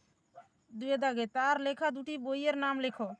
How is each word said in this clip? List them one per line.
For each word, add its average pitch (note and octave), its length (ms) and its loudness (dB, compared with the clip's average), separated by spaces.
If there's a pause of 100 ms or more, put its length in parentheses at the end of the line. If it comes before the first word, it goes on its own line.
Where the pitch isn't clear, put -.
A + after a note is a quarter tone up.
(720)
দুয়ে C4 240 0
দাগে A#3 300 2
তার C4+ 340 2
লেখা C#4 300 0
দুটি C#4 280 -6
বইয়ের C#4 400 0
নাম C#4 220 0
লেখো, A3+ 400 -2